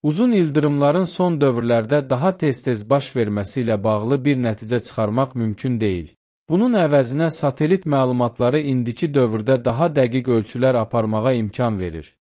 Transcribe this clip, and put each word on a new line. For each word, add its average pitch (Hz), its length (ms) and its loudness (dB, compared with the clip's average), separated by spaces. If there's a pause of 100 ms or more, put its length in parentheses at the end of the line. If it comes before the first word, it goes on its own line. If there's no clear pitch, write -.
Uzun 190 300 2
ildırımların 147 720 2
son 170 360 0
dövrlərdə 120 720 2
daha 135 280 0
tez-tez 123 520 -2
baş 139 260 2
verməsi 104 480 -2
ilə 110 200 -2
bağlı 113 400 0
bir 143 120 2
nəticə 117 500 -2
çıxarmaq 117 480 -2
mümkün 113 460 -2
deyil. 90 280 -2 (400)
Bunun 220 300 2
əvəzinə 147 520 2
satelit 156 560 0
məlumatları 127 760 0
indiki 131 520 -2
dövrdə 120 500 2
daha 127 220 0
dəqiq 131 520 0
ölçülər 123 400 0
aparmağa 110 540 0
imkan 110 480 -2
verir. 82 340 -8 (120)